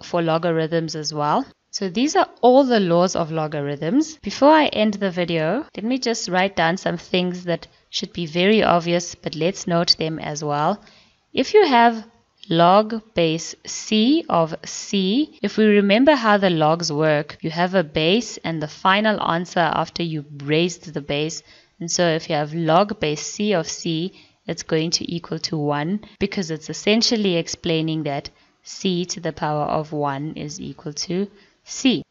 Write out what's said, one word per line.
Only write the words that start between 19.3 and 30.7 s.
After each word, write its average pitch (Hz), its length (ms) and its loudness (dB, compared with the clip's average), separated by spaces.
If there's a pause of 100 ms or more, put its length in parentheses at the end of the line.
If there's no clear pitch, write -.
after 165 460 0
you 156 200 -4 (200)
raised 160 500 -2
the 156 60 -4
base. 147 420 -6 (380)
And 170 100 -8
so 175 160 0
if 160 220 0
you 160 80 0
have 147 180 -2
log 170 460 2
base 151 260 -4
c 208 260 -2
of 160 140 0
c, 165 460 -6 (340)
it's 170 160 -8
going 160 300 -2
to - 200 -6
equal 160 280 -8
to - 160 -6
one, 147 480 -2 (160)
because 196 320 -4
it's 156 180 -10
essentially 214 640 2
explaining 160 720 -2
that 147 260 -6 (320)
c 180 440 -4
to 175 120 -10
the 165 140 -6
power 151 320 -2
of 156 260 -4
one 143 460 -4
is 147 240 -12
equal 139 320 -12